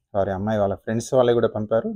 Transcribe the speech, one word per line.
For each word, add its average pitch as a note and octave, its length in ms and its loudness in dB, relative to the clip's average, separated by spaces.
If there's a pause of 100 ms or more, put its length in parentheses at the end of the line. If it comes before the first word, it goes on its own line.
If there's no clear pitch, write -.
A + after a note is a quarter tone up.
(160)
వారి G2 160 0
అమ్మాయి G#2 280 -2
వాళ్ళ G2 160 0
ఫ్రెండ్స్ A#2 380 -6
వాళ్ళే B2 200 4
కూడా A2+ 140 4
పంపారు, A2 480 -2